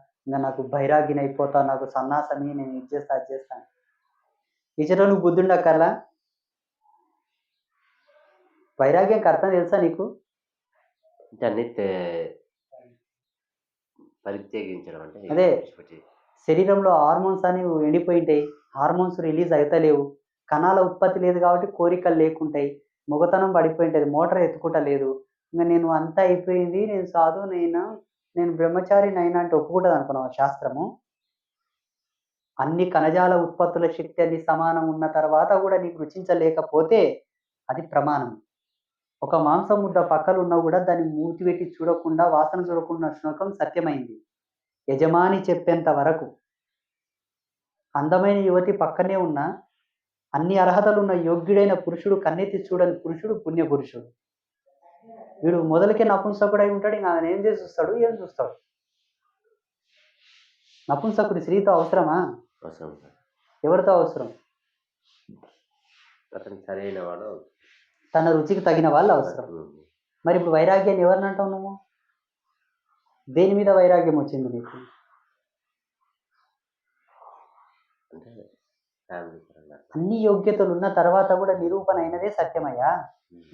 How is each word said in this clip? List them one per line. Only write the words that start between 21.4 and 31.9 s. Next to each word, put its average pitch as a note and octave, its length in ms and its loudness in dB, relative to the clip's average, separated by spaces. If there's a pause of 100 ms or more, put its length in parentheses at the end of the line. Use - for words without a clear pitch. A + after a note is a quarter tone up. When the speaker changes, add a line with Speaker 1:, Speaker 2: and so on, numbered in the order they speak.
Speaker 1:
కోరికలు F3 480 0
లేకుంటాయి, D3 680 -2 (280)
మొగతనం F3+ 420 0
పడిపోయింటది, D#3+ 540 2
మోటార్ E3+ 360 0
ఎత్తుకుంటా E3 380 -2
లేదు, C#3 460 -4 (280)
ఇంకా E3+ 120 0
నేను E3+ 220 2
అంతా D#3+ 340 0
అయిపోయింది, F3+ 680 0
నేను G3 180 -4
సాధువునైనా, F3 920 -2 (380)
నేను E3+ 200 -2
బ్రహ్మచారినైనా F3+ 840 0
అంటే E3+ 160 0
ఒప్పుకుంటది F3 380 2
అనుకున్నావా C3+ 440 -4
శాస్త్రము? C#3 600 -4 (1600)